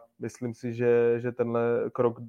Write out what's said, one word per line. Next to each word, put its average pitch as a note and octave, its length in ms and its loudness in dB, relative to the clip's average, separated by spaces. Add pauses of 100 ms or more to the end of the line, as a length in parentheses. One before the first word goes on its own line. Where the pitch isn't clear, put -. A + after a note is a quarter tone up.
(200)
myslím A#2 340 -8
si, A#2+ 200 -8
že, A#2+ 460 4
že A#2+ 120 -4
tenhle A#2 300 -2 (300)
krok A#2+ 260 0 (120)